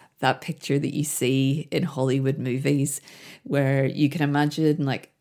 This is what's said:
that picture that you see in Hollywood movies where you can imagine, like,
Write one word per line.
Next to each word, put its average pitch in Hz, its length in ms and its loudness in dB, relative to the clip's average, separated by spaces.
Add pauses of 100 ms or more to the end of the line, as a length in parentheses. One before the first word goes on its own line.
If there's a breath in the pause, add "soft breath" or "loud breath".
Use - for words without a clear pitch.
(200 soft breath)
that - 220 0
picture - 360 -4
that 143 160 -2
you 147 120 -2
see 135 680 0
in - 120 0
Hollywood 135 540 0
movies 135 640 -2 (420 loud breath)
where 139 420 2
you 143 240 2
can 160 120 -4
imagine, 147 640 2
like, 127 240 -4 (120)